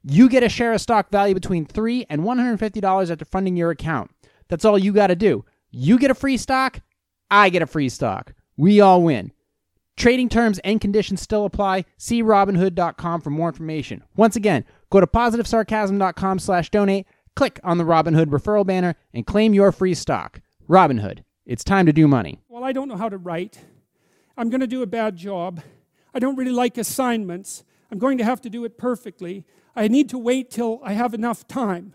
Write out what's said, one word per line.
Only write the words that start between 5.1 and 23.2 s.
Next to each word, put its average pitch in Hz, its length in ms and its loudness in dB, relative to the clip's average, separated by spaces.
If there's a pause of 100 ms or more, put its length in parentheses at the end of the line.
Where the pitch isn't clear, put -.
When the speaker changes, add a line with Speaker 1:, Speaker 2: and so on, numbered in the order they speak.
Speaker 1:
do. 170 300 0 (240)
You 151 280 2
get 262 120 2
a 262 40 2
free 269 220 -2
stock, 262 440 -4 (500)
I 202 180 6
get 170 140 0
a 147 40 -2
free 143 220 -4
stock. - 460 -6 (240)
We 202 220 6
all 185 220 8
win. 117 300 -2 (680)
Trading 247 320 2
terms 220 300 0
and 214 200 -2
conditions 202 400 -2
still 208 240 -4
apply. 190 400 -4 (140)
See 233 240 -4
robinhood 196 520 2
dot 170 220 -2
com 170 240 -6
for 156 80 -10
more 160 200 -4
information. 156 540 -10 (140)
Once 214 180 4
again, 196 300 0 (240)
go 196 100 6
to 180 80 6
positive 233 400 0
sarcasm 214 520 -2
dot 185 180 -2
com 190 220 -4
slash 180 320 -2
donate, 196 360 0 (280)
click - 280 -2
on 175 140 0
the 170 80 -2
Robinhood 160 420 2
referral 196 400 0
banner, 180 300 -2 (160)
and 117 140 -8
claim 214 260 2
your 196 200 6
free 185 200 -2
stock. - 480 -6 (300)
Robinhood, 143 480 4 (260)
it's - 200 -10
time 196 200 2
to 160 80 6
do 151 160 6
money. 113 400 0
Speaker 2:
Well, 240 160 -14
I 262 80 -4
don't 269 160 -6
know 220 80 -12
how 214 140 -6
to 196 80 -12
write. 175 420 -12 (800)